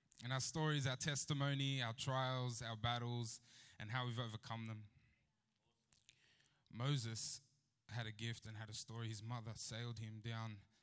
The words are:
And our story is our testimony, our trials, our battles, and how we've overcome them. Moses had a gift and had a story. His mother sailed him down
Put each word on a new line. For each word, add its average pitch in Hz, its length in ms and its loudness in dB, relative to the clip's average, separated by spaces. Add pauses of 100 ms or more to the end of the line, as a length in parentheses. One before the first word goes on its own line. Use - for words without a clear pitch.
(220)
And 123 100 0
our 131 80 4
story 156 380 4
is 131 80 2
our 131 80 4
testimony, 139 880 2
our 113 120 0
trials, 131 680 2
our 113 140 -2
battles, 120 640 2 (400)
and 107 100 -8
how 123 160 2
we've 120 140 0
overcome 113 480 -4
them. 107 140 -8 (1900)
Moses 117 680 0 (500)
had 113 160 -2
a 110 60 -4
gift 113 340 -4
and 110 100 -8
had 107 120 -8
a 110 60 -8
story. 113 340 -4
His 107 120 -6
mother 113 360 -4
sailed 117 420 -4
him 110 260 -6
down 113 340 -2 (240)